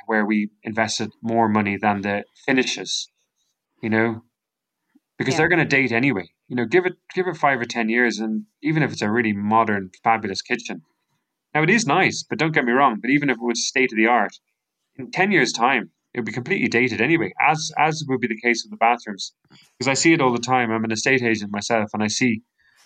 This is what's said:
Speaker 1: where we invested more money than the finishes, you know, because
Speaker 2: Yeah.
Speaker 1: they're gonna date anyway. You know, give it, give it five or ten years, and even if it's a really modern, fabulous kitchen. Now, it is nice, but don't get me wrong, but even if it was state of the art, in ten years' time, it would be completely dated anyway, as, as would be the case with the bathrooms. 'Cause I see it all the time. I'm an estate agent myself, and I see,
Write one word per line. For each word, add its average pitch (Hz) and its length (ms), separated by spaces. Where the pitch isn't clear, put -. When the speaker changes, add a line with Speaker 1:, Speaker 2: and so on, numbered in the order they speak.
Speaker 1:
where 107 200
we 104 240
invested 110 480
more 113 280
money 104 280
than 104 240
the 101 220
finishes, 127 640
you 113 80
know, 110 340
because 107 160
Speaker 2:
Yeah. - 60
Speaker 1:
they're 160 100
gonna 170 160
date 135 260
anyway. 117 380
You 131 80
know, 123 100
give 175 200
it, 175 80
give 180 120
it 160 100
five 135 220
or 117 60
ten 117 240
years, 117 300
and 110 260
even 156 220
if 117 80
it's 104 100
a 107 80
really 110 240
modern, 104 580
fabulous 107 380
kitchen. 117 420
Now, 151 80
it 160 60
is 220 180
nice, 147 360
but - 140
don't 156 160
get 147 120
me 120 60
wrong, 127 280
but 110 100
even 143 200
if 120 80
it 117 60
was 120 240
state 127 240
of 110 60
the 110 100
art, 110 320
in 135 140
ten 190 220
years' 135 220
time, 120 380
it - 60
would 110 60
be 113 60
completely 123 360
dated 113 340
anyway, 117 400
as, 156 360
as 156 300
would 131 120
be 120 80
the 110 120
case 120 240
with 107 80
the 107 60
bathrooms. 113 560
'Cause 123 80
I 135 80
see 165 180
it 165 80
all 127 100
the 120 80
time. 120 320
I'm 110 120
an 113 80
estate 123 320
agent 110 280
myself, 104 420
and 107 100
I 110 40
see, 120 360